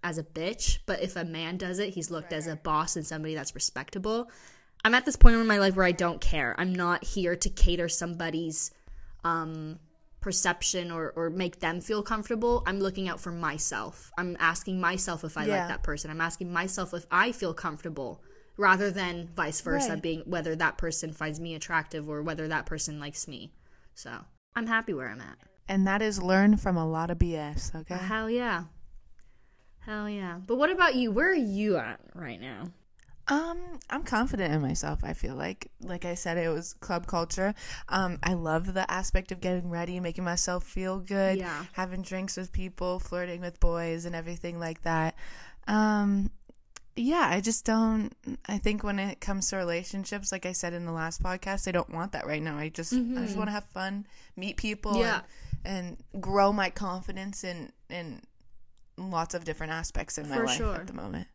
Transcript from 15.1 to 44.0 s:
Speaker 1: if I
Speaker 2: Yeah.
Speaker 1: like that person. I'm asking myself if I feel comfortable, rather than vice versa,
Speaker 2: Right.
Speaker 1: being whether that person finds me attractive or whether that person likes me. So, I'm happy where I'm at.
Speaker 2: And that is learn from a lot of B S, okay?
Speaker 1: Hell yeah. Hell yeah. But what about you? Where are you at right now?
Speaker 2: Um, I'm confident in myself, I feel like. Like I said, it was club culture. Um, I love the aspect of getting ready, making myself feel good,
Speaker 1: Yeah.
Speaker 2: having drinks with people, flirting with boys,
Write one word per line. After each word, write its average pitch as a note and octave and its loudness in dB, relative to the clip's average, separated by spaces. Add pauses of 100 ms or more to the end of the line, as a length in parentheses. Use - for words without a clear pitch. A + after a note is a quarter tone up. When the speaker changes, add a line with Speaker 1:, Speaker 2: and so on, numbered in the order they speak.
Speaker 1:
if D#3 -6
I - -2
Speaker 2:
Yeah. G#3 4
Speaker 1:
like F3 0
that - -4
person. D3 -2
I'm D#3+ -6
asking E3+ -4
myself F3+ -2
if E3+ -8
I G#3 4
feel E3+ -2
comfortable, D3+ -6 (340)
rather G3 6
than F3 -4
vice D#3+ -2
versa, F#3 2
Speaker 2:
Right. - -6
Speaker 1:
being D#3+ -2
whether D#3+ -2
that D#3+ 2
person D#3+ -2
finds D#3 -4
me E3 -8
attractive D#3 -2
or D3+ -4
whether D#3 -4
that D#3 -2
person D3+ -4
likes D3 -8
me. C3 -14 (420)
So, - -12 (320)
I'm A3+ -2
happy A3+ 0
where C3 -6
I'm A2 -12
at. - -16 (300)
Speaker 2:
And F#3+ 6
that G3 4
is G3+ 0
learn G3 8
from F#3 2
a D#3+ 2
lot D#3+ 0
of E3+ -2
B E3+ 4
S, D3 -4
okay? D#3+ -8
Speaker 1:
Hell G#3+ -2
yeah. A3+ 0 (1160)
Hell G#3+ -6
yeah. F#3 -6
But A#3 2
what D4 6
about F4 6
you? B3 4
Where C4+ 4
are F#4+ 6
you G#3 2
at A#2 -4 (140)
right B2 -10
now? B2+ -10 (580)
Speaker 2:
Um, E4+ 0 (100)
I'm C#4 -4
confident G3+ 2
in D#3 4
myself, D3 0
I D3+ -4
feel - -4
like. E3+ -6 (100)
Like F3 -8
I F3 -4
said, F3 -2
it E3 0
was E3 -2
club E3+ -4
culture. F#3 0 (340)
Um, F#3 0
I F3+ 2
love E3+ 0
the F#3+ 0
aspect F#3 2
of F#3 -8
getting F3+ 0
ready, F3 -4
making F3+ -4
myself F3 0
feel F#3 -4
good, F#3+ 2
Speaker 1:
Yeah. E3+ -4
Speaker 2:
having F#3 -4
drinks F#3 -6
with F#3 -8
people, F#3 -2
flirting F3+ -4
with F3 -4
boys, E3+ 4